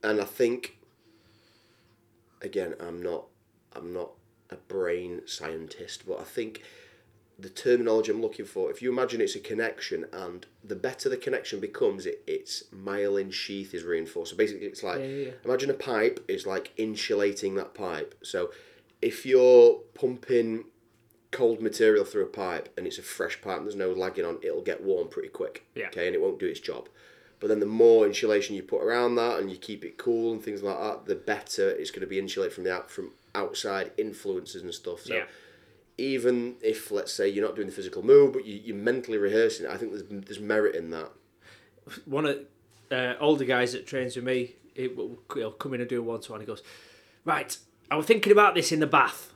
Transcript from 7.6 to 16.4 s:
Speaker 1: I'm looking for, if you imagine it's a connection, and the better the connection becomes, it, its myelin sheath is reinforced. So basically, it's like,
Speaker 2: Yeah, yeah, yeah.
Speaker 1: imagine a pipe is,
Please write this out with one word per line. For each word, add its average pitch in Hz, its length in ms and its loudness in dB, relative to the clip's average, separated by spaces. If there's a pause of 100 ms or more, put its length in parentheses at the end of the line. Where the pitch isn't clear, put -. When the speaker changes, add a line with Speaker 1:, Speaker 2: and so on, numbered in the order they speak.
Speaker 1:
I'm 110 100 -2
looking 107 220 -4
for, 95 260 -4
if - 100 -8
you 123 120 -2
imagine 120 280 -2
it's 98 140 0
a 101 60 -10
connection, 107 720 -6
and 90 340 -12 (160)
the 98 140 -10
better 127 320 -4
the 127 80 -2
connection - 420 -6
becomes, 98 480 -2
it, - 200 -8
its - 380 -6 (100)
myelin 98 580 -2
sheath 98 420 -8
is 85 80 -6
reinforced. 82 500 -4
So 87 40 -14
basically, 101 300 0
it's - 180 -10
like, 90 160 -4
Speaker 2:
Yeah, 135 60 -6
yeah, 139 200 -6
yeah. 127 40 -10 (140)
Speaker 1:
imagine 131 260 0
a 135 40 4
pipe 110 540 0
is, 95 180 -4